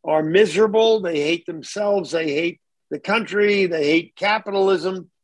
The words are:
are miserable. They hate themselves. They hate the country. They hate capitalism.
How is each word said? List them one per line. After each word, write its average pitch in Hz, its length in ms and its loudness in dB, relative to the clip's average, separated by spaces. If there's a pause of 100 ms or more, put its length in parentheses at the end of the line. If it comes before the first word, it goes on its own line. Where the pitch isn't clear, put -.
are 156 200 0
miserable. 214 760 4
They 165 220 -2
hate 165 240 -2
themselves. 190 680 -4
They 160 220 -2
hate 170 260 -4 (300)
the 151 100 -8
country. 202 680 0
They 160 180 -2
hate 165 300 0
capitalism. 190 960 -2 (120)